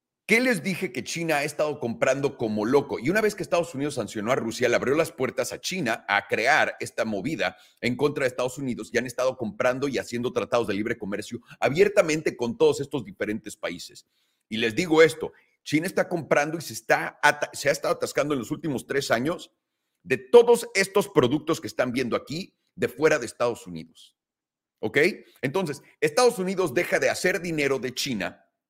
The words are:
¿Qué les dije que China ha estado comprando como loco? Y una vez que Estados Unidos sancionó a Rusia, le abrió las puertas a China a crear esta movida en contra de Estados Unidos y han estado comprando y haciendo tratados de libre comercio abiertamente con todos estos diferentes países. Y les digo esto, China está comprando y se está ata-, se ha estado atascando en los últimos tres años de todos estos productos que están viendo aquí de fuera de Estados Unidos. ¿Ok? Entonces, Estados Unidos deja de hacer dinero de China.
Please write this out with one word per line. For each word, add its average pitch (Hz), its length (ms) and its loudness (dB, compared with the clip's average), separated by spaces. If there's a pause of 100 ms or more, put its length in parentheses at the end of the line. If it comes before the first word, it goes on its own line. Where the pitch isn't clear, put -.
(280)
¿Qué 226 120 4
les 247 240 0
dije 185 280 -4
que 120 120 -8
China 160 340 -2
ha 143 60 0
estado 151 360 -4
comprando 131 560 0
como 107 300 -2
loco? 127 320 2
Y 120 140 -2
una 214 100 2
vez 208 140 2
que 175 80 -8
Estados 170 320 -2
Unidos 143 180 -4
sancionó 110 380 -4
a 139 40 4
Rusia, 113 320 0
le 120 80 4
abrió 110 200 2
las 160 160 0
puertas 123 420 -4
a 80 80 -10
China 123 460 -4
a 101 180 2
crear 117 540 2
esta 117 260 -6
movida 95 500 -4 (240)
en 120 160 -2
contra 143 280 -2
de 127 60 0
Estados 127 280 -4
Unidos 123 340 -8
y 117 60 -2
han 120 80 0
estado 127 320 -2
comprando 123 500 -2
y 113 120 -2
haciendo 120 340 -4
tratados 117 320 0
de 101 80 -2
libre 107 240 -4
comercio 104 440 -10 (180)
abiertamente 160 760 2
con 117 220 -4
todos 143 240 4
estos 135 240 -8
diferentes 104 500 -6
países. - 520 -10 (420)
Y 110 80 -6
les 113 160 0
digo 156 300 6
esto, 156 280 4 (320)
China 156 220 0
está - 240 -2
comprando 156 480 0
y 156 40 -10
se 120 120 -12
está 156 480 -2
ata-, 147 320 4
se - 160 0
ha - 20 6
estado 160 220 -2
atascando 147 400 -2
en 135 60 0
los 107 100 -8
últimos 147 380 -6
tres 135 240 -4
años 139 400 -2 (500)
de - 160 0
todos 233 560 6
estos 190 340 0
productos 147 540 2
que 107 60 -10
están 127 240 -2
viendo 117 240 -2
aquí - 400 -10 (180)
de - 140 -4
fuera 147 320 2
de 117 80 -6
Estados 120 400 -4
Unidos. 82 500 -16 (640)
¿Ok? - 180 -4 (460)
Entonces, 147 400 -4 (180)
Estados 233 380 2
Unidos 180 340 -2
deja 170 240 0
de 135 140 2
hacer 185 300 -2
dinero 147 360 -2
de 123 160 -8
China. 98 480 -6 (280)